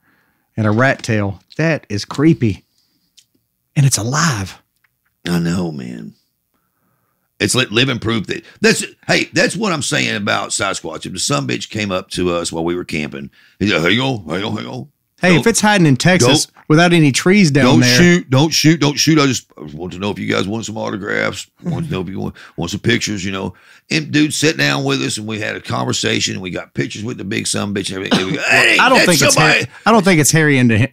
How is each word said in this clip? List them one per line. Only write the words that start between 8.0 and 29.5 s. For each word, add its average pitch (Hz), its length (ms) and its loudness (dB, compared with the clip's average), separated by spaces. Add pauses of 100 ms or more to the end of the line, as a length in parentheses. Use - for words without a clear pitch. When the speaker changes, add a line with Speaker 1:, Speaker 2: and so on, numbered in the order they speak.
Speaker 2:
that, 92 160 -8 (160)
that's, 214 240 2 (240)
hey, - 240 0
that's 185 240 0
what 202 160 -4
I'm 156 100 -4
saying 123 360 -2
about 104 320 -4
Sasquatch. 87 560 -6
If - 80 -10
the 92 60 -12
sumbitch 131 500 -4
came 104 200 -4
up 92 200 -4
to 90 220 -2
us 85 200 -4
while 82 140 -4
we 87 100 -2
were 90 80 -6
camping, 71 460 -8 (300)
he's 101 120 0
like, 82 100 2
"Hang 90 200 2
on, 131 240 -4
hang 92 180 -6
on, 107 140 -6
hang 117 80 -10
on." 123 260 -14 (300)
Speaker 1:
Hey, 180 80 4
Speaker 2:
Don't, 170 100 6
Speaker 1:
if 120 80 2
it's 226 140 2
hiding 208 260 4
in 139 80 6
Texas 156 520 2
Speaker 2:
don't, - 200 -20
Speaker 1:
without 170 240 6
any 156 220 6
trees 185 360 4
down 135 160 2
Speaker 2:
don't 127 140 6
Speaker 1:
there. 123 180 4
Speaker 2:
shoot, 175 320 4
don't 135 200 4
shoot, 156 320 2
don't 143 180 0
shoot. 156 200 4
I 139 60 4
just - 240 -2 (240)
want 85 200 -10
to 92 60 -12
know 101 120 -4
if 95 80 -8
you 104 100 -8
guys 107 200 -2
want 110 160 -6
some 107 120 -10
autographs. 107 720 -6 (140)
Want 170 220 -6
to 143 60 -8
know 92 100 -4
if 92 80 -8
you 98 100 -10
want, 98 160 -8 (220)
want 85 140 -6
some - 100 -8
pictures, 107 420 -2
you 98 80 -6
know. 95 220 -6 (360)
And 151 220 -4
dude 151 220 0
sat 147 240 0
down 139 260 -2
with 135 180 -2
us 135 160 -4
and 107 80 -10
we 107 140 -8
had 107 160 -6
a 98 60 -10
conversation 113 720 -4
and 104 100 -8
we 92 80 -8
got 85 220 -10
pictures 117 320 -6
with 123 120 -8
the 101 80 -12
big 104 200 -6
sumbitch 101 420 -4
and 98 80 -8 (100)
everything. - 140 0
And 95 120 -4
we - 40 -4
go, - 100 -6
Speaker 1:
Well, - 40 -4
Speaker 2:
"Hey, 117 300 4
Speaker 1:
I 233 100 4
don't 254 80 4
Speaker 2:
that's 202 120 4
Speaker 1:
think 160 120 4
it's 285 120 2
Speaker 2:
somebody." 233 300 2